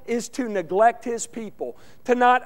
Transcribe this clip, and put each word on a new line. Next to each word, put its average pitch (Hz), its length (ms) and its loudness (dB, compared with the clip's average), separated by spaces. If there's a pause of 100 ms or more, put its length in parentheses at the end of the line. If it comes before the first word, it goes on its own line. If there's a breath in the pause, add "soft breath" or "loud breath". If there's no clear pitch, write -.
is 233 240 -4
to 247 180 -6
neglect 202 580 0
His 233 200 -6
people, 185 520 -12 (260 soft breath)
to 247 100 0
not 247 320 4